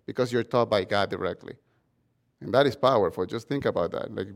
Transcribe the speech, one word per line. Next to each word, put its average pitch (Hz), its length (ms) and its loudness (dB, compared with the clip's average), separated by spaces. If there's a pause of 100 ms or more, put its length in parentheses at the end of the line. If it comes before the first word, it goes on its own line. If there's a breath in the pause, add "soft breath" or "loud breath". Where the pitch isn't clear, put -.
because 120 260 -2
you're 117 120 0
taught 120 240 2
by 101 160 2
God 101 260 0
directly. 92 440 -6 (840)
And - 120 -8
that 139 140 6
is 123 100 0
powerful. 101 480 2
Just 110 240 -8
think 139 160 -4
about 92 280 0
that. - 220 -8
Like, 101 220 -6